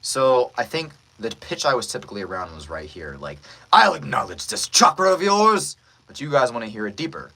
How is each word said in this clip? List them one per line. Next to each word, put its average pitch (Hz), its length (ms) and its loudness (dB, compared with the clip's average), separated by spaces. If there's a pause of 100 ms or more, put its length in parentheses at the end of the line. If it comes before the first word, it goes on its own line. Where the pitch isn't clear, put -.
So 131 560 2
I 123 80 -2
think 156 280 -6 (260)
the 110 120 -6 (100)
pitch - 260 -6
I 139 80 4
was 117 120 -2
typically - 360 -8
around 90 320 -8
was 78 160 -16
right 78 180 -10
here. 78 300 -14
Like, 71 200 -12 (340)
I'll 208 220 8
acknowledge 120 520 -6
this - 220 -6
chakra 190 440 4
of 180 100 2
yours, 202 540 2 (300)
but - 140 -18
you 147 100 -8
guys 131 220 2
wanna 117 140 -6
hear 107 200 -8
it 101 100 -8
deeper. 151 400 -8